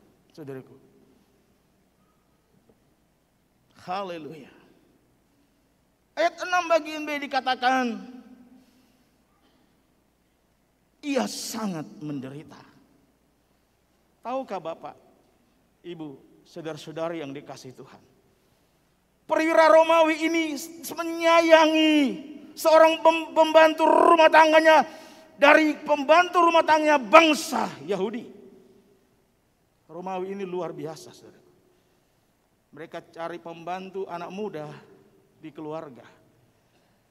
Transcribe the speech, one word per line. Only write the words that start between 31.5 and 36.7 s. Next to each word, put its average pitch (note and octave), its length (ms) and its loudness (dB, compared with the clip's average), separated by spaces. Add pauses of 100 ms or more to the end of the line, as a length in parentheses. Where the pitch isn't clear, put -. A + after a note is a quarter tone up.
Mereka E3 400 -18
cari E3 240 -12
pembantu F3+ 720 -12
anak E3+ 240 -12
muda F#3 320 -12 (720)
di D#3 160 -20
keluarga. D3+ 560 -16 (1040)